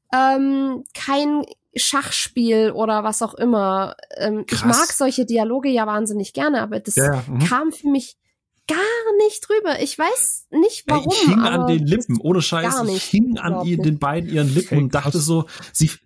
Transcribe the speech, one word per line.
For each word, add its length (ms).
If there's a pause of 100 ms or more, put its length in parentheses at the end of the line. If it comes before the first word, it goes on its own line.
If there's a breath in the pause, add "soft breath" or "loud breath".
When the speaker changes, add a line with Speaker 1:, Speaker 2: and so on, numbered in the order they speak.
(140)
Speaker 1:
ähm, 720 (100)
kein 500 (340)
Schachspiel 960
oder 320
was 180
auch 120
immer. 640 (220)
Ähm, 320
ich 100
Speaker 2:
Krass. 60 (140)
Speaker 1:
mag 140
solche 320
Dialoge 440
ja 180
wahnsinnig 460
gerne, 280
aber 180
das 160
Speaker 2:
Ja, 200
ja, 120
mhm. 120
Speaker 1:
kam 320
für 180
mich 260 (520)
gar 100 (480)
nicht 240
rüber. 320
Ich 180
weiß 520
nicht, 360
Speaker 2:
Ey, 80
Speaker 1:
warum, 160
Speaker 2:
ich 80
hing 200
an 220
Speaker 1:
aber 120
Speaker 2:
den 120
Lippen, 340
ohne 220
Scheiß. 340
Speaker 1:
gar 100
Speaker 2:
Ich 80
Speaker 1:
nicht, 100
Speaker 2:
hing 340
an 140
Speaker 1:
überhaupt 160
Speaker 2:
ihr, 100
Speaker 1:
nicht. 80
Speaker 2:
den 140
beiden 320
ihren 220
Lippen 240
Speaker 3:
Ey, 60
Speaker 2:
und 120
dachte 160
Speaker 3:
krass. 140
Speaker 2:
so, 200 (260 loud breath)
sie, 200 (140)